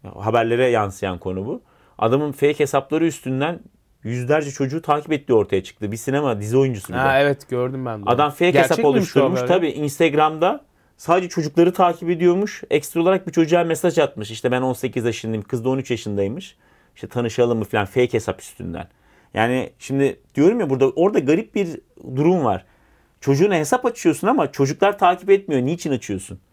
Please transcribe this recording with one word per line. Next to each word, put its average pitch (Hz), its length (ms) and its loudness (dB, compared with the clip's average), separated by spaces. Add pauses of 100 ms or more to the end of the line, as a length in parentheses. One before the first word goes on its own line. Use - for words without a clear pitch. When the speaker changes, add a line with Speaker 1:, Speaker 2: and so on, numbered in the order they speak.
(140)
Speaker 1:
Haberlere 117 520 2
yansıyan 101 520 -2
konu 95 280 -6
bu. 175 160 -8 (360)
Adamın 139 340 0
fake 147 280 0
hesapları 151 460 0
üstünden 143 540 -4 (440)
yüzlerce 127 460 -2
çocuğu 139 320 -4
takip 147 300 -2
ettiği 143 220 -2
ortaya 98 300 2
çıktı. - 280 -8
Bir 113 40 -6
sinema, 131 440 -2
dizi 110 180 0
oyuncusu 131 300 0
bir 87 60 -10
de. 123 40 -2
Speaker 2:
Ha, 135 220 2
evet, 143 280 0
gördüm 127 380 -4
ben 110 140 -8
de. 98 100 -8
Speaker 1:
Adam 139 200 2
fake 175 200 0
Speaker 2:
Gerçek 135 200 4
Speaker 1:
hesap 160 80 2
Speaker 2:
miymiş 143 180 4
o - 20 4
Speaker 1:
oluşturmuş. 135 420 2
Speaker 2:
haber? 127 80 -4
Speaker 1:
Tabii 170 200 2
Instagram'da 156 920 0 (360)
sadece 180 320 0
çocukları 170 440 2
takip 175 380 0
ediyormuş. 180 600 0
Ekstra 151 300 -2
olarak 185 260 2
bir 170 60 -10
çocuğa 170 320 2
mesaj 165 340 0
atmış. 110 320 -2
İşte 113 200 -2
"Ben 127 120 0
on 131 100 0
sekiz 120 320 -4
yaşındayım." 110 380 -4
Kız 117 220 -6
da 127 40 0
on 131 100 0
üç 127 120 -8
yaşındaymış. 107 680 -4 (380)
İşte - 120 -14
"Tanışalım 120 520 0
mı?" 107 60 -2
falan, 107 220 -2
fake 123 260 0
hesap 104 280 -4
üstünden. 85 480 -14 (460)
Yani 120 440 0
şimdi 139 420 -2 (140)
diyorum 196 260 2
ya, 160 100 -2
burada, 135 200 2
orada 196 280 2
garip 160 360 0
bir 175 260 -4 (360)
durum 160 280 2
var. 98 200 0 (560)
Çocuğuna 160 340 2
hesap 156 320 0
açıyorsun 170 420 0
ama 185 240 0
çocuklar 175 460 0
takip 180 320 2
etmiyor. 196 320 2
Niçin 156 300 -4
açıyorsun? 98 460 -6 (140)